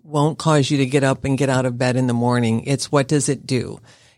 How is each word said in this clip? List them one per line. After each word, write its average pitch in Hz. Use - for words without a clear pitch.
won't 147
cause 151
you 147
to 135
get 135
up 135
and 139
get 139
out 127
of 123
bed 123
in 127
the 120
morning. 120
It's 135
what 139
does 147
it 139
do? 110